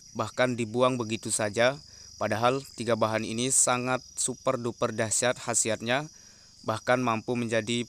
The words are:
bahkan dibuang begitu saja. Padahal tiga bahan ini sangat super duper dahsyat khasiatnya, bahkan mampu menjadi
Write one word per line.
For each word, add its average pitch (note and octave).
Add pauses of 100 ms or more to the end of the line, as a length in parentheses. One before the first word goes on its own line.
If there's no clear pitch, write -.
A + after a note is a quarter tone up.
(160)
bahkan A#2+
dibuang B2
begitu A2
saja. A2+ (400)
Padahal A#2 (160)
tiga A2+
bahan A2
ini A#2
sangat B2+ (160)
super C3
duper A#2+
dahsyat A#2
khasiatnya, A#2 (560)
bahkan B2
mampu A2+
menjadi A#2